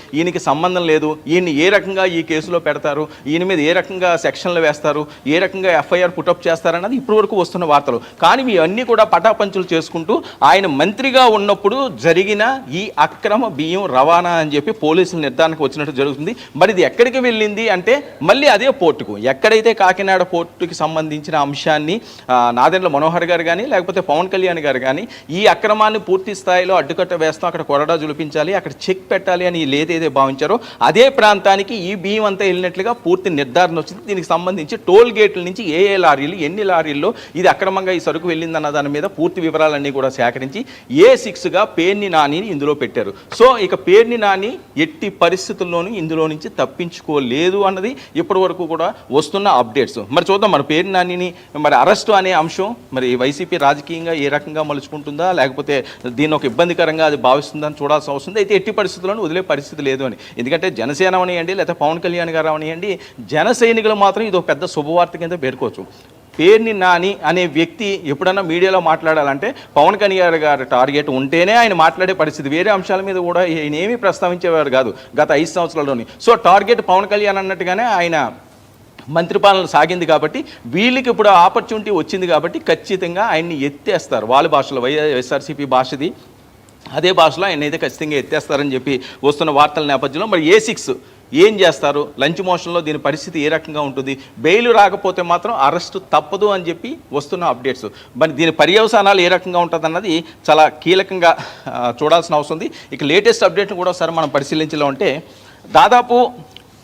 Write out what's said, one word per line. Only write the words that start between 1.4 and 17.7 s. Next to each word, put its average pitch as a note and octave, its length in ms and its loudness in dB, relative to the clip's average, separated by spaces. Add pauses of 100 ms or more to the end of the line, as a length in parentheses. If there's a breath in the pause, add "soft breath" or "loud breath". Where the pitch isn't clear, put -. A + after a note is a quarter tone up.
ఏ D#3+ 120 4
రకంగా F#3+ 360 0
ఈ E3+ 180 -2
కేసులో D#3 360 -4
పెడతారు, D3 500 -4 (180 loud breath)
ఈయన E3 180 -2
మీద F#3 160 -2
ఏ D3+ 120 2
రకంగా F#3 440 0
సెక్షన్లు E3+ 440 -2
వేస్తారు, D3+ 460 0 (200 loud breath)
ఏ D3 120 2
రకంగా F#3 400 0
ఎఫ్ఐఆర్ F3+ 400 0
పుటప్ E3+ 300 -2
చేస్తారన్నది E3+ 480 -2
ఇప్పటి A3 220 0
వరకు G#3 180 2
వస్తున్న F3 280 -2
వార్తలు. C#3+ 360 2 (220 loud breath)
కానీ A#3+ 300 2 (120)
ఇవన్నీ G#3 200 -2
కూడా A3 200 4
పటాపంచులు G3+ 720 0
చేసుకుంటూ E3 480 -2 (200 loud breath)
ఆయన F#3 240 6
మంత్రిగా G#3+ 600 2
ఉన్నప్పుడు G#3 640 2 (120)
జరిగిన G#3 600 2 (100)
ఈ F3+ 260 -6
అక్రమ G#3 500 0
బియ్యం E3+ 380 -4
రవాణా E3 440 4
అని D#3 260 0
చెప్పి D3 160 -2
పోలీసుల E3+ 480 0
నిర్ధారణకు D3+ 440 0
వచ్చినట్టు C#3+ 300 -4
జరుగుతుంది. C#3 420 -4 (200 loud breath)
మరి F#3 160 4
ఇది F3+ 100 2
ఎక్కడికి A#3+ 360 2
వెళ్ళింది A3 500 -2
అంటే A3 540 -2